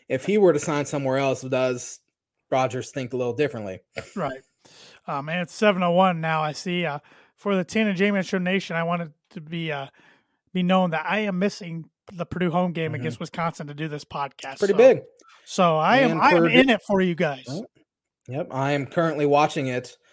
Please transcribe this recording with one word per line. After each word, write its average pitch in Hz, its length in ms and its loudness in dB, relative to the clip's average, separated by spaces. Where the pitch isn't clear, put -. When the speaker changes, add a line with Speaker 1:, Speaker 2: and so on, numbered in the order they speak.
Speaker 1:
if 131 160 -4
he 208 120 2
were 185 160 6
to 143 60 0
sign 147 260 -2
somewhere 135 320 -2
else, 135 240 0
does 127 580 -2
Rodgers 131 400 -2
think 127 220 -8
a 127 40 -2
little 120 160 -2
differently? 107 460 -4
Speaker 2:
Right. 143 260 -6
Um, 147 220 -8
and 175 100 -4
it's 175 140 -8
seven 202 280 2
oh 175 100 2
one 180 280 4
now, 160 240 -2
I 151 80 -4
see. 175 340 -4
Uh, 147 140 -6
for 202 200 -2
the 185 80 0
Tan 220 240 -2
and 190 100 -2
J-Man 202 260 0
Show 190 160 -4
Nation, 180 360 -2
I 165 80 -2
wanted 170 300 -4
to 175 100 -14
be, 160 300 -8
uh, 139 160 -8
be 185 100 -2
known 185 280 2
that 160 160 -4
I 190 120 -2
am 196 200 -2
missing 170 500 -4
the 170 140 -8
Purdue 175 260 -2
home 180 220 0
game 160 180 -4
Speaker 1:
Mm-hmm. 151 100 -6
Speaker 2:
against 160 180 -6
Wisconsin 165 480 -6
to 147 60 -12
do 151 140 -8
this 147 160 -10
podcast, 135 560 -10
Speaker 1:
Pretty 202 140 2
Speaker 2:
so, - 40 -6
Speaker 1:
big. 233 240 8
Speaker 2:
so 170 320 2
I 190 220 4
am, - 120 4
Speaker 1:
And 165 100 0
Speaker 2:
I 269 100 6
am 180 120 6
Speaker 1:
Purdue 240 160 6
Speaker 2:
in 269 100 6
it 214 160 2
for 196 160 2
you 175 140 0
guys. 143 340 -4
Speaker 1:
Right. 175 140 -6
Yep, 131 220 -8
I 135 220 -2
am 139 140 -2
currently 156 380 0
watching 143 420 2
it, 123 280 -6